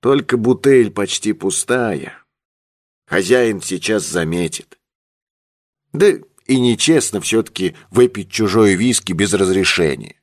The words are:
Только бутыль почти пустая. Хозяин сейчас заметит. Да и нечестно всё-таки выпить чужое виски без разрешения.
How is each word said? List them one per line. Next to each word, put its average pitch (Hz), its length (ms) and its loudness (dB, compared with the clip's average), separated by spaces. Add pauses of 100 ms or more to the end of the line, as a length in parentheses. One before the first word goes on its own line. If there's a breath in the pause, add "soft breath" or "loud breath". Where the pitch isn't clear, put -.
Только 131 360 0
бутыль 123 540 2
почти 101 420 -4
пустая. 107 880 -4 (840)
Хозяин 101 540 0
сейчас 92 440 -4
заметит. 82 760 -4 (1120)
Да 185 140 2 (380)
и 131 140 2
нечестно 123 640 0
всё-таки - 540 -4 (140 soft breath)
выпить 120 400 0
чужое 104 460 2
виски 113 380 -2
без 90 200 0
разрешения. 90 880 -2